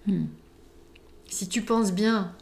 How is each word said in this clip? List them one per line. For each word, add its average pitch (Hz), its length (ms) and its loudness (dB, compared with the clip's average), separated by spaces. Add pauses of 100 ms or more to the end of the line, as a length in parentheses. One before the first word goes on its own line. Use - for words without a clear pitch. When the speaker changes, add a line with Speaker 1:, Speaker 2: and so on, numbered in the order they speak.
Speaker 1:
Hmm. 170 180 0 (1040)
Speaker 2:
Si - 180 -6
tu 220 140 -2
penses 226 320 2
bien, 202 480 2